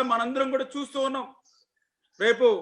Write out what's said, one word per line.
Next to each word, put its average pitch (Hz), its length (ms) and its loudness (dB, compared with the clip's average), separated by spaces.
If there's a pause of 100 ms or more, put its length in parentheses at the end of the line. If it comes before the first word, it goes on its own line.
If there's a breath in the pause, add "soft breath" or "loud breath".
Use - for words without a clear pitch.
(120)
మనందరం 247 420 -2
కూడా 262 120 -2 (100)
చూస్తూ 277 320 -8
ఉన్నాం, 262 200 -6 (920)
రేపు 233 280 4 (140)